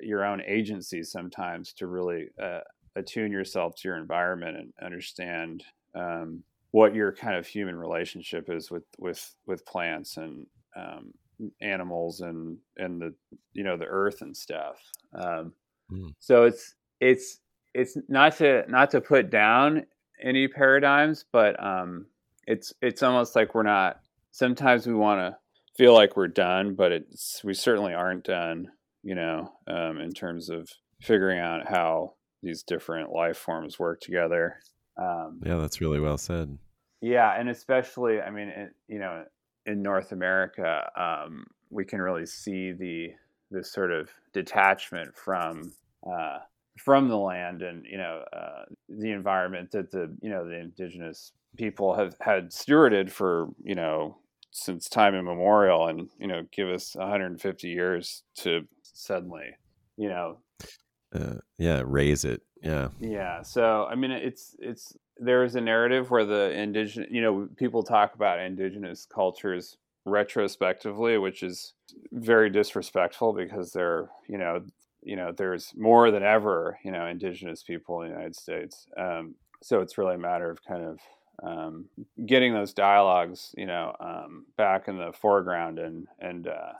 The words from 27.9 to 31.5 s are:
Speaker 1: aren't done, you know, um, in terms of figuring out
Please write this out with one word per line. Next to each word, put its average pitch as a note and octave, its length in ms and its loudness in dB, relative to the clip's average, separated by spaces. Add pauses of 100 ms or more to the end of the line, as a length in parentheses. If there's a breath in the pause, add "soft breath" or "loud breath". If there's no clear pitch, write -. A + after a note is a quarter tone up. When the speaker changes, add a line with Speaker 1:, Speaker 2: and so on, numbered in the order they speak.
Speaker 1:
aren't F2+ 320 -4
done, F2 460 -4 (320)
you F#2 120 -8
know, E2 380 -4 (140)
um, E2 340 -6
in E2 120 -10
terms E2+ 360 -10
of E2 220 -10 (320)
figuring F#2+ 360 4
out E2+ 300 -4